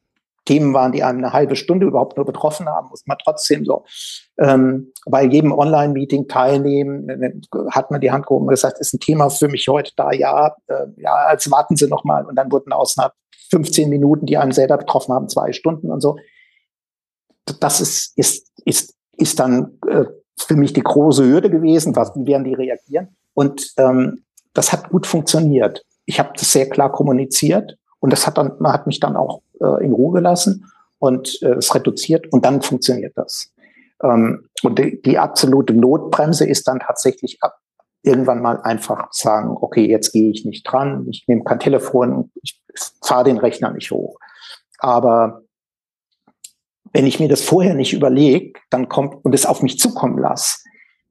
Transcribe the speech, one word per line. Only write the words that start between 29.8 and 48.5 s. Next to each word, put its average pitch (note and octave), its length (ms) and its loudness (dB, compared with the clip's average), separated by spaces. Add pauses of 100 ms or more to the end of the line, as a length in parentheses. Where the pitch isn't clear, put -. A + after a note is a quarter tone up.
in C3 100 2
Ruhe C3+ 200 2
gelassen F3+ 520 0 (340)
und, B2+ 420 -2
äh, B2+ 120 4
es B2+ 200 -2
reduziert - 600 -2
und B2+ 100 4
dann C3+ 180 2
funktioniert B2+ 540 -4
das. - 380 -10 (500)
Ähm, A2+ 460 2 (140)
und A#2+ 140 0
die, B2+ 240 -2
die D3 160 2
absolute C#3 560 2
Notbremse D3+ 720 2
ist C#3 220 -2
dann C3 120 -2
tatsächlich - 640 -4
ab, - 160 -4 (460)
irgendwann B2+ 380 2
mal A#2 200 0
einfach A2+ 500 -4
sagen, A2 480 -2
„Okay, - 280 0
jetzt G#2+ 240 0
gehe A2 180 2
ich G#2+ 140 -6
nicht G#2 200 -10
dran, C3+ 460 -4
ich - 180 -14
nehme A#2 180 0
kein B2 140 -2
Telefon, B2+ 720 0 (120)
ich - 180 -16 (400)
fahre B2+ 220 2
den B2+ 140 4
Rechner A2 340 0
nicht - 200 -10
hoch.“ - 280 -6 (600)
Aber A#2 640 2 (1500)
wenn C#3 140 4
ich B2+ 120 -2
mir D#3 80 2
das C#3+ 140 2
vorher F3+ 320 2
nicht C3+ 200 -2
überlege, C3+ 640 2 (100)